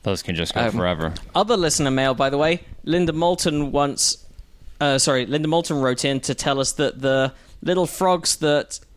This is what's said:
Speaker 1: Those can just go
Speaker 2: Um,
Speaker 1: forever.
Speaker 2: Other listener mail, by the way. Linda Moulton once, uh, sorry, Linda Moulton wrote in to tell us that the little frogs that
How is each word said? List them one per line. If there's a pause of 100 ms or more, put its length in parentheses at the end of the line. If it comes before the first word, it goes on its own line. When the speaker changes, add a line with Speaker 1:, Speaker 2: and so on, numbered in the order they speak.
Speaker 1:
Those
can
just
go
Speaker 2:
Um,
Speaker 1:
forever. (220)
Speaker 2:
Other
listener
mail,
by
the
way. (240)
Linda
Moulton
once, (640)
uh,
sorry,
Linda
Moulton
wrote
in
to
tell
us
that
the (280)
little
frogs
that (180)